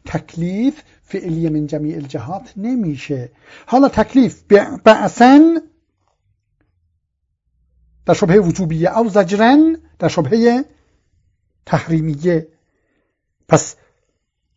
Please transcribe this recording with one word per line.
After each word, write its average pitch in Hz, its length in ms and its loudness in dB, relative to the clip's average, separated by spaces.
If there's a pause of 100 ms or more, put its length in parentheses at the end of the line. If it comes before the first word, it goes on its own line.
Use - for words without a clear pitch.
تکلیف 196 760 -6 (220)
فعلی 165 460 -6
من 151 180 -4
جمیع 151 280 -8
الجهات 147 640 -12
نمیشه. 160 760 -8 (340)
حالا 269 240 2
تکلیف 220 600 0
ب-، 208 340 2
بعثاً 240 560 6 (2750)
در 175 80 2
شبههٔ 196 260 2
وجوبیه، 170 580 -2
او 233 120 0
زجراً 202 480 2 (420)
در 170 80 -2
شبههٔ 233 580 0 (1000)
تحریمیه. 160 800 -4 (1000)
پس - 280 0 (800)